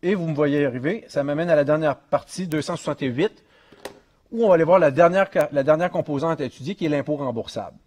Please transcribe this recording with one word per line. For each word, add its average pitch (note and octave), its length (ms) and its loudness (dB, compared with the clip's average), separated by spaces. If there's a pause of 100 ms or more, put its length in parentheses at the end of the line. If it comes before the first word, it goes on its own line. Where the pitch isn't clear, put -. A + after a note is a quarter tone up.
Et F#3 140 0
vous E3+ 120 -4
me D3+ 60 -4
voyez D3 320 0
arriver. C#3 440 -4
Ça - 120 -4
m'amène D3 280 -2
à D#3+ 80 4
la C#3+ 80 4
dernière D3+ 320 0
partie, - 500 -4
deux D#3 140 -2
cent E3+ 160 -6
soixante-huit, C#3+ 680 -4 (880)
où A3+ 140 0
on - 20 4
va F#3+ 60 6
aller E3 100 4
voir F3 160 4
la D#3 100 6
dernière E3+ 400 4
ca-, D3+ 220 0
la C#3 120 0
dernière D#3 280 2
composante D#3 480 -4
à C#3+ 60 -4
étudier, C3+ 300 -10
qui F3+ 100 -6
est D#3 40 0
l'impôt D3 280 -2
remboursable. A#2 580 -8 (120)